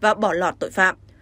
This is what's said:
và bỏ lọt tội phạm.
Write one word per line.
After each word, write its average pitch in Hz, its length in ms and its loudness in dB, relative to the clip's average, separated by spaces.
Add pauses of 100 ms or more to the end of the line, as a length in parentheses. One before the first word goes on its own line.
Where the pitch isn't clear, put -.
và 214 120 2
bỏ 208 200 0
lọt 175 260 -2
tội - 120 -8
phạm. 190 240 2 (260)